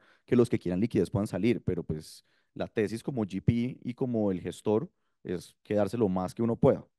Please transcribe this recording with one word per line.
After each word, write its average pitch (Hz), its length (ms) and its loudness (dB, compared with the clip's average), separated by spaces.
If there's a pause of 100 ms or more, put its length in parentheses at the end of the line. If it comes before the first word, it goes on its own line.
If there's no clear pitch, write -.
(240)
que 127 120 2
los 120 120 6
que 113 100 0
quieran 90 220 -2
liquidez 110 300 2
puedan 98 160 -2
salir, 98 360 0
pero 87 200 -2
pues - 420 -12 (300)
la 87 140 -6
tesis 107 340 -2
como 123 220 -4
G 92 180 -6
P 120 400 0
y 120 120 -8
como 113 380 0
el 87 80 -4
gestor 107 500 -2 (320)
es - 400 -8
quedarse 104 360 0
lo 110 100 4
más 92 260 -2
que 113 80 -4
uno 117 140 0
pueda, 107 300 2 (120)